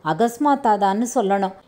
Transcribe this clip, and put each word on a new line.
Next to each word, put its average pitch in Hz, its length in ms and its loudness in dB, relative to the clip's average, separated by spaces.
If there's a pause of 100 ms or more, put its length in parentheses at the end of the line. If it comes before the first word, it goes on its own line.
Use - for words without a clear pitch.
அகஸ்மாத்தாதான்னு 220 1000 0 (100)
சொல்லணும். 196 380 0 (140)